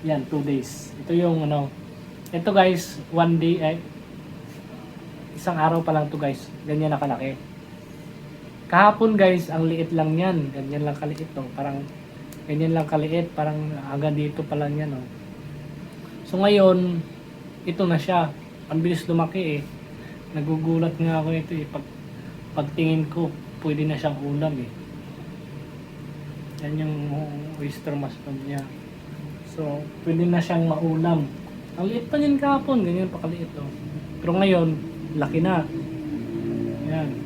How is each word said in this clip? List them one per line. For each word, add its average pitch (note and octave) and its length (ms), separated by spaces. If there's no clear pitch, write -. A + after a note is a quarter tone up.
Yan, D3+ 240
two D3 160
days. C#3 480
Ito E3+ 80
yung, E3 320
ano, D3 240
ito, E3+ 160
guys, F#3 480
one E3+ 240
day, E3+ 240
ay, D#3 120
isang F3 160
araw D#3+ 240
pa D#3+ 160
lang D3+ 160
to, D#3+ 80
guys. C#3 240
Ganyan D3+ 240
na C#3 80
kalaki. C3+ 400
Kahapon, G#3 480
guys, F#3 320
ang D#3+ 160
liit E3 320
lang D#3 240
yan. E3+ 320
Ganyan C#3 320
lang D3 160
kaliit, D3+ 400
no? B2+ 160
Parang, C#3 320
ganyan D#3+ 240
lang D#3+ 80
kaliit. D#3 480
Parang D3+ 240
hanggang D3 300
dito D3 260
pa D3 160
lang D3 160
yan, D3+ 160
no? B2+ 120
So, F#3 140
ngayon, F#3 580
ito F3 220
na E3+ 160
siya. F3 320
Ang D#3+ 160
bilis E3+ 220
lumaki, E3 540
eh. - 20
Nagugulat D#3+ 680
nga E3 220
ako D#3 100
nito, E3 220
eh. D3+ 160
Pag, C#3+ 160
pagtingin D#3+ 560
ko, E3 160
pwede D3+ 240
na D#3 100
siyang C#3+ 300
ulam, D3 320
eh. A#2+ 140
Yan D3+ 160
yung D3+ 140
oyster C#3+ 320
mushroom C#3 540
niya. C#3+ 160
So, D3 320
pwede E3 240
na F3 160
siyang E3 240
maulam. D#3+ 640
Ang F3+ 80
liit A#3 240
pa D4+ 80
niyan C#4+ 240
kahapon, C#4 400
ganyan F3 320
pa - 80
kaliit, E3 320
oh. C#3+ 160
Pero E3+ 160
ngayon, F3 400
laki D#3+ 240
na. F3+ 160
Yan. D#3 360